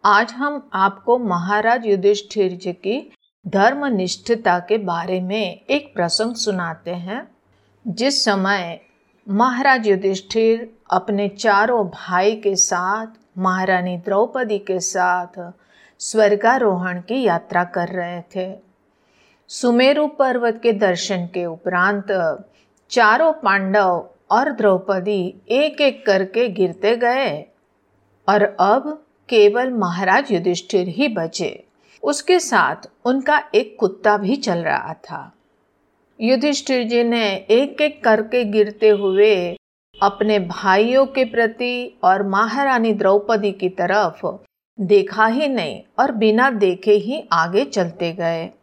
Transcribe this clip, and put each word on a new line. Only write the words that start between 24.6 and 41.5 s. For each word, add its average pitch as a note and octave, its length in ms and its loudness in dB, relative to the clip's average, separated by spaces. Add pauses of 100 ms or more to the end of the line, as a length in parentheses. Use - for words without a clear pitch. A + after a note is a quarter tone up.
एक-एक D4 580 0
करके F#3+ 420 0
गिरते G3 480 0
गए A#3+ 560 -2 (760)
और G#3 320 2
अब C4+ 460 0 (220)
केवल A#3 420 4
महाराज G3 600 0
युधिष्ठिर F3+ 560 -2
ही A#3 200 -2
बचे। E3+ 580 -6 (360)
उसके E4 380 2
साथ A3+ 360 0 (280)
उनका C4+ 380 0 (120)
एक - 260 0
कुत्ता G#3 360 0
भी G#3 200 -2
चल F#3 220 -4
रहा D#3+ 360 -4
था। - 380 -16 (880)
युधिष्ठिर B3+ 680 0
जी A#3+ 160 2
ने A#3 220 0 (240)
एक-एक C#4+ 540 0
करके A3+ 400 0
गिरते G#3 440 2
हुए G3 680 2 (460)
अपने G#3 360 0
भाइयों G#3 680 2
के C4+ 180 -2
प्रति A#3+ 800 -4